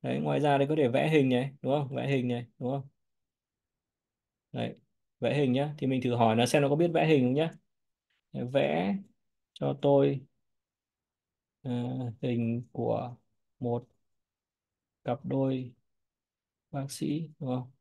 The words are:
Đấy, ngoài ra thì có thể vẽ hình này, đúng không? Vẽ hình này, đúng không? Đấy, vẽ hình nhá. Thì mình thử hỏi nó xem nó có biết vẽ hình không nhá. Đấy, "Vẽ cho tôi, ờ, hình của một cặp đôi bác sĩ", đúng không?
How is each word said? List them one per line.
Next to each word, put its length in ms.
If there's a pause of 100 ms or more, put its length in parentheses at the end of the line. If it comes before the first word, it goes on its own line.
Đấy, 200
ngoài 180
ra 180
thì 120
có 80
thể 100
vẽ 220
hình 200
này, 220 (100)
đúng 120
không? 220
Vẽ 120
hình 200
này, 180 (140)
đúng 120
không? 160 (1600)
Đấy, 240 (440)
vẽ 180
hình 160
nhá. 240
Thì 100
mình 160
thử 120
hỏi 200
nó 100
xem 160
nó 80
có 60
biết 180
vẽ 140
hình 180
không 80
nhá. 180 (840)
Đấy, 200
"Vẽ 420 (580)
cho 280
tôi, 400 (1400)
ờ, 100 (500)
hình 500
của 440 (440)
một 280 (1160)
cặp 220
đôi 480 (1000)
bác 200
sĩ", 380 (100)
đúng 100
không? 320